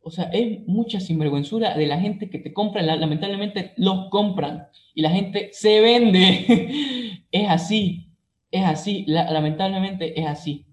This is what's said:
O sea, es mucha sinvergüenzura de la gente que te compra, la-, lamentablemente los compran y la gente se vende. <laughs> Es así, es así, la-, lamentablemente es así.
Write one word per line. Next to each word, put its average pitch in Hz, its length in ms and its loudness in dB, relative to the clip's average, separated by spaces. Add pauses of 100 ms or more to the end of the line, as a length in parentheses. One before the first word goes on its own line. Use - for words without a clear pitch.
O 165 100 -16
sea, 175 140 -6
es 214 420 -4
mucha 220 320 -2
sinvergüenzura 156 760 -2
de 151 100 0
la 147 140 -2
gente 202 280 -4
que - 120 -10
te - 120 -14
compra, 208 300 -2
la-, 160 140 2
lamentablemente 196 800 -4
los 185 340 0
compran 196 560 -2 (280)
y 156 80 -2
la 156 80 4
gente 202 420 -2
se 214 280 6
vende. 233 1400 4
<laughs> - 80 -20
Es 202 160 0
así, 190 640 -2 (380)
es 185 120 -2
así, 185 440 -2
la-, 156 240 0
lamentablemente 180 920 -2
es 160 60 -2
así. 147 460 -8